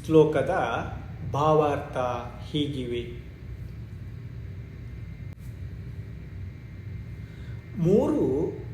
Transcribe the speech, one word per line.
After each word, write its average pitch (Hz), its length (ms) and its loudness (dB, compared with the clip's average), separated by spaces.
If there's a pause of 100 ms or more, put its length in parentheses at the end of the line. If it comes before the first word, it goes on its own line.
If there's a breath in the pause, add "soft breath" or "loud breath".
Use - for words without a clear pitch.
ಶ್ಲೋಕದ 151 440 8 (800)
ಭಾವಾರ್ಥ 147 640 4 (540)
ಹೀಗಿವೆ. 123 720 -2 (4000 loud breath)
"ಮೂರು 190 760 4 (220)